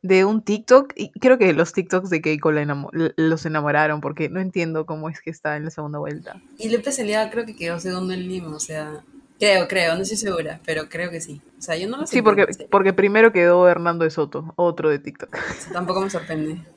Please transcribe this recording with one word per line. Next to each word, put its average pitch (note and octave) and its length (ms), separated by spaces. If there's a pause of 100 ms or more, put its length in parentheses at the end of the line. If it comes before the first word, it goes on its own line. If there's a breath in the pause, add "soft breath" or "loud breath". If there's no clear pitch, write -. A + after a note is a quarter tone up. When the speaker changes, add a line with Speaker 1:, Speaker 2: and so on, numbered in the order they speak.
Speaker 1:
de F#3 220
un G#3+ 180
TikTok, B3 520
y - 160
creo B3+ 280
que F#3+ 140
los D#3+ 200
TikToks F#3 360
de E3 120
Keiko D#3 300
la D3+ 100
enamo-, C#3+ 320
l-, E3 240
los D#3+ 280
enamoraron, D3+ 560
porque D3 280
no F3+ 100
entiendo E3 460
cómo D#3 240
es D#3 120
que - 100
está D3+ 260
en D3+ 80
la D#3+ 60
segunda D3+ 280
vuelta. D3+ 400 (180)
Speaker 2:
Y A3 120
López C4 300
Aliaga G#3+ 320
creo A3+ 140
que A3 100
quedó E3+ 240
segundo F#3 340
en F#3 140
Lima, F3 280
o D3+ 40
sea, D3+ 420 (380)
creo, F#3+ 280
creo, E3+ 280
no F#3 80
estoy G3+ 140
segura, E3 480
pero D#3 240
creo F3 200
que E3 120
sí. D3 200 (160)
O - 40
sea, E3 160
yo F#3 120
no B3+ 80
lo D#4 100
Speaker 1:
Sí, B3 140
porque, G#3 200
Speaker 2:
siento, - 100
en F#3+ 60
serio. - 140
Speaker 1:
porque G3 220
primero G#3 380
quedó F3+ 360
Hernando E3+ 360
de D#3 80
Soto, D3+ 460
otro E3+ 320
de D3 100
TikTok. - 360
Speaker 2:
O - 280
sea, - 100
tampoco F3+ 280
me G3 80
sorprende. D#3+ 520 (160)